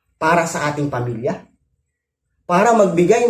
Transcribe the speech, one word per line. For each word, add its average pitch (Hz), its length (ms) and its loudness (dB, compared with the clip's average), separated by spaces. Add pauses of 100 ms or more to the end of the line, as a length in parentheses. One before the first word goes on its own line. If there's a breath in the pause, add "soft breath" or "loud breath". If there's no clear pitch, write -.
(200)
para 165 240 2
sa 147 240 -4
ating 143 240 -4
pamilya, 123 560 -8 (960)
para 214 320 2
magbigay 185 540 2